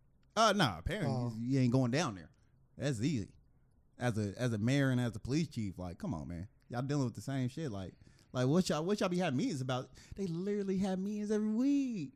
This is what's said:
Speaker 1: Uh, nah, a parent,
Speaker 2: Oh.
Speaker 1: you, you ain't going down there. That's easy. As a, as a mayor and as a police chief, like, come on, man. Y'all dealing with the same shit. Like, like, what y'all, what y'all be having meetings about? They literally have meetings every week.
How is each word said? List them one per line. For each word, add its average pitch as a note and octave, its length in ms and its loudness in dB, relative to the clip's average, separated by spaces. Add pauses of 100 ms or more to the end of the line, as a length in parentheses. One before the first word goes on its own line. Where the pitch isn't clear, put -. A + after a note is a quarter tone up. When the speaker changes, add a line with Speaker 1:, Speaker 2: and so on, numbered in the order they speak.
(360)
Speaker 1:
Uh, A3 200 6
nah, A#2+ 220 2
a E2 40 -10
parent, F#3 260 -2
Speaker 2:
Oh. B2 300 0
Speaker 1:
you, A#2+ 120 -2
you C3+ 100 4
ain't B2 120 4
going B2+ 200 4
down C3+ 240 0
there. D#2+ 120 -14 (480)
That's B2+ 240 -2
easy. B2 280 0 (720)
As A#2+ 200 -2
a, G2+ 180 0
as A#2+ 160 0
a G#2+ 60 -2
mayor C3 320 4
and B2 100 2
as A#2+ 140 0
a G#2+ 60 -10
police D3 280 0
chief, G2+ 300 -6
like, F2+ 200 -8
come F3 160 -4
on, D2 120 -6
man. E2+ 220 -8 (200)
Y'all A#2+ 140 -4
dealing C#3 220 0
with A2+ 100 -2
the - 60 -12
same C3 280 -2
shit. D#3+ 220 -6
Like, F#2+ 220 -8 (400)
like, B2+ 160 2
what F3 200 4
y'all, D#3 160 0
what G#3 140 0
y'all G3+ 100 2
be F3+ 100 0
having E3 180 2
meetings E3+ 240 0
about? C3 280 -2 (280)
They G3 100 -4
literally F#3+ 520 -2
have F#3+ 200 0
meetings G#3 320 -4
every G#3+ 200 2
week. B3 640 2